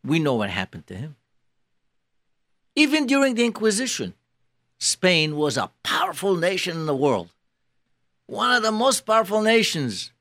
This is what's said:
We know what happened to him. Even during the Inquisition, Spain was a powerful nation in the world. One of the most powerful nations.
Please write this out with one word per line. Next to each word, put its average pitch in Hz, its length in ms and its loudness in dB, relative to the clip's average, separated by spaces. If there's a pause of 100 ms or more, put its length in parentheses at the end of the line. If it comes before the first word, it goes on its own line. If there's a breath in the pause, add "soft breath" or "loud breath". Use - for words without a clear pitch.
We 156 160 0
know 143 160 0
what 104 140 -2
happened 87 380 -8
to 95 80 -14
him. 143 200 -12 (1600)
Even 294 300 2
during 269 300 2
the 240 100 2
Inquisition, 220 680 -2 (680)
Spain 156 560 0
was 147 220 0
a - 140 -4 (120)
powerful 190 520 -2
nation 175 420 -2
in 160 80 -6
the 147 100 0
world. 123 340 0 (960)
One 247 260 -2
of 240 120 2
the 220 80 0
most 233 340 0
powerful 214 360 2
nations. 175 800 0